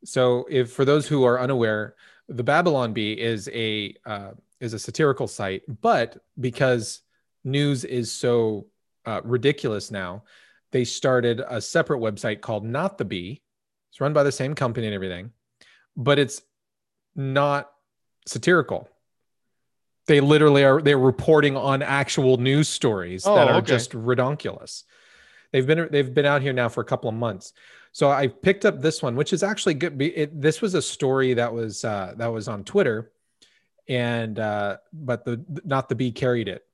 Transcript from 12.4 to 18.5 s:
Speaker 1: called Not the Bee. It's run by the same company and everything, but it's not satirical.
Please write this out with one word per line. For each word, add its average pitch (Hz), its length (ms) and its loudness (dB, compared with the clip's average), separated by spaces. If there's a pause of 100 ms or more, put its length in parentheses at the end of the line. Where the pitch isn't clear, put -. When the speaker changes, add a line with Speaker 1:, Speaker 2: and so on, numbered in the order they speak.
Speaker 1:
called 107 240 -6
Not 151 340 -4
the - 60 -4
Bee. 98 380 -8 (480)
It's - 100 -12
run 143 120 0
by 147 100 4
the 139 100 4
same 135 220 -4
company 117 320 -2
and 107 80 -4
everything, 92 380 -8 (640)
but 139 220 2
it's - 240 0 (720)
not 143 560 -2 (560)
satirical. 151 640 0 (1160)